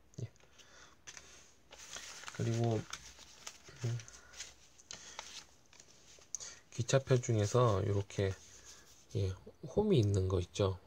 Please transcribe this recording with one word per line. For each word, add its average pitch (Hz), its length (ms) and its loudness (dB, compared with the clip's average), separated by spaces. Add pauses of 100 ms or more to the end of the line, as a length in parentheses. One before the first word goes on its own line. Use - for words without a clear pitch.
(220)
예. 117 60 -8 (2000)
그리고, 113 460 0 (1040)
음, 117 120 -2 (2750)
기차표 131 500 2
중에서 104 680 4
요렇게, 98 460 0 (840)
예, 95 180 0 (320)
홈이 208 320 4
있는 101 300 4
거 92 140 2
있죠. 95 460 0